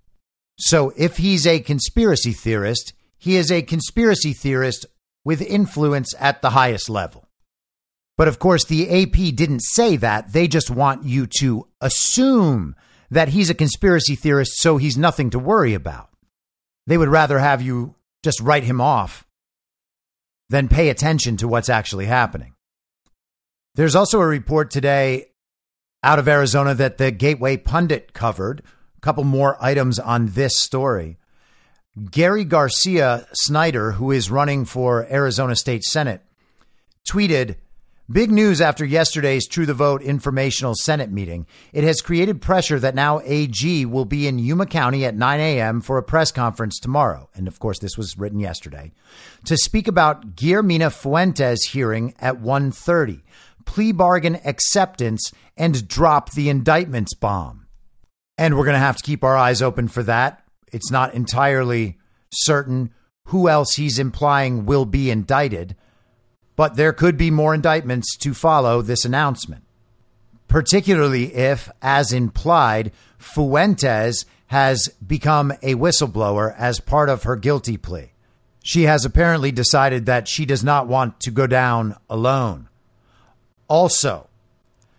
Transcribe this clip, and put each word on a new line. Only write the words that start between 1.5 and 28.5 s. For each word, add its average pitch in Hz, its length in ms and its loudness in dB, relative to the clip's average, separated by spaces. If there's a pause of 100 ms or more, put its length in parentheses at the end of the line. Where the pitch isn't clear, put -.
conspiracy 143 760 0
theorist, 110 600 -4 (240)
he 185 180 0
is 170 160 0
a 175 100 0
conspiracy 165 720 0
theorist 131 540 -4 (360)
with 151 180 -2
influence 151 800 0
at 139 220 0
the 131 80 2
highest 123 400 2
level. 98 340 -6 (920)
But 160 100 4
of 135 120 -2
course, 175 260 2
the 160 240 -2
A 185 180 4
P 175 240 2
didn't 139 300 0
say 226 360 2
that. 107 360 -2
They 170 140 4
just 151 220 0
want 131 340 0
you 131 240 -2 (120)
to 123 280 -2 (140)
assume 147 960 2 (360)
that 147 180 2
he's 170 200 2
a 170 60 0
conspiracy 156 600 2
theorist, 143 460 0
so 160 160 4
he's 131 200 0
nothing 151 340 0
to 120 80 -2
worry 143 340 2
about. 76 360 -8 (800)
They 170 100 2
would 156 120 4
rather 143 300 4
have 139 220 2
you 127 340 -6 (280)
just 151 160 -2
write 143 240 2
him 123 160 -2
off 123 460 -2 (1200)
than 135 180 0
pay 151 220 4
attention 135 480 0
to 110 100 -2
what's 117 220 0
actually 104 360 -2
happening. 107 480 -2 (1200)
There's 151 200 2
also 202 260 4
a 175 40 4
report 151 460 -2
today 135 560 0 (760)
out 143 160 6
of 131 80 0
Arizona 139 480 2
that 131 220 0
the 135 140 0
Gateway 131 460 0
Pundit 156 560 -2
covered. 113 480 -4 (360)